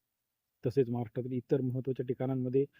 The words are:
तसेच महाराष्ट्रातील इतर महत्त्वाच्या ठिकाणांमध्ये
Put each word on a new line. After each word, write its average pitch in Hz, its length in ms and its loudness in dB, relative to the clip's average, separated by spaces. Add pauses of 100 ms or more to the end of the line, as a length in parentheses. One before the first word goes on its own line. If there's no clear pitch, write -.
(640)
तसेच 123 240 2
महाराष्ट्रातील 120 420 -2
इतर 131 300 0
महत्त्वाच्या 127 440 -2
ठिकाणांमध्ये 131 600 0 (140)